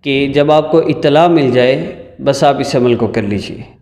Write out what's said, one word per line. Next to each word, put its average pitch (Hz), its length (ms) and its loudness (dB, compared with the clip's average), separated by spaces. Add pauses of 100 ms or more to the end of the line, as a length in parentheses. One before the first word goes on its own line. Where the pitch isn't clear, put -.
कि 139 240 0
जब 143 220 0
आपको 156 320 2
इत्तला 156 460 2
मिल 151 220 2
जाए, 131 480 0 (220)
बस 139 240 -2
आप 139 160 2
इस 139 160 -4
अमल 123 180 2
को 113 140 -2
कर 107 160 -4
लीजिए। 101 400 -8 (180)